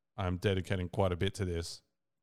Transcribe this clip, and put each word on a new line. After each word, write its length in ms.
I'm 180
dedicating 540
quite 220
a 40
bit 200
to 100
this. 340